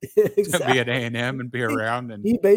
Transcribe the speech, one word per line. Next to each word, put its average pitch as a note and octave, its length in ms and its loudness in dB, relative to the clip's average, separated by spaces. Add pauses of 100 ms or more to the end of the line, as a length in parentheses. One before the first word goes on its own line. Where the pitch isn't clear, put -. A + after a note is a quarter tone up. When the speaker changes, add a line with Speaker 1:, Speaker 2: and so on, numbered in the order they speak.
Speaker 1:
<laughs> - 0 - (500)
Speaker 2:
to - 80 2
be C3 180 2
at A#2+ 80 0
Speaker 1:
Exactly. A#2+ 60 -2
Speaker 2:
A B2 140 -2
and A#2 100 -4
M B2+ 240 -2
and B2+ 100 -10
be B2 160 -6
Speaker 1:
He, A2 80 -2
Speaker 2:
around A#2 380 -4
and G#2 100 -12
Speaker 1:
he G#3 100 0 (240)